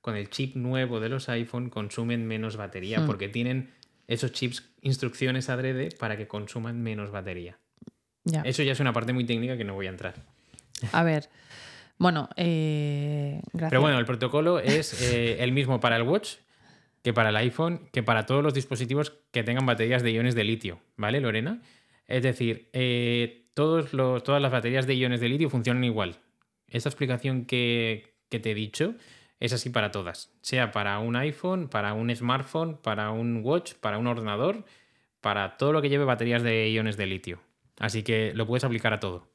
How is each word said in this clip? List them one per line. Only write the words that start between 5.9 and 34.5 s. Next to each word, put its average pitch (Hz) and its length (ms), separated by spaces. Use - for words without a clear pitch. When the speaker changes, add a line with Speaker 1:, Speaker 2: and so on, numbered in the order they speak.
Speaker 1:
para 107 180
que 104 120
consuman 113 540
menos 107 280
batería. 92 480
Speaker 2:
Ya. 156 180
Speaker 1:
Eso 131 220
ya 135 80
es 127 80
una 131 120
parte 117 200
muy 127 120
técnica 120 320
que 117 80
no 101 100
voy 98 120
a 92 40
entrar. 92 240
Speaker 2:
A 165 100
ver, 156 260
bueno, 170 380
eh... 147 1040
gracias. 165 180
Speaker 1:
Pero 131 100
bueno, 143 180
el 117 80
protocolo 135 540
es, - 420
eh, 120 400
el 123 80
mismo 131 300
para 117 160
el 117 80
Watch 170 300
que 117 100
para 110 180
el 104 60
iPhone, 139 560
que 123 100
para 110 240
todos 139 160
los 147 120
dispositivos 131 580
que 117 140
tengan 123 200
baterías 120 380
de 117 80
iones 117 240
de 113 80
litio, 104 380
¿vale, 110 240
Lorena? 127 420
Es 123 160
decir, 117 480
eh, 120 840
todos 156 400
los, 127 300
todas 143 180
las 135 80
baterías 127 360
de 135 100
iones 123 240
de 120 80
litio 143 200
funcionan 123 360
igual. 107 320
Esta 117 220
explicación 127 580
que, 117 680
que 117 120
te 110 100
he 107 40
dicho 110 400
es 120 140
así 123 180
para 107 220
todas, 92 400
sea 123 300
para 101 260
un 117 160
iPhone, 151 540
para 104 260
un 117 200
smartphone, 131 680
para 107 300
un 117 320
watch, 165 300
para 104 240
un 120 100
ordenador, 117 560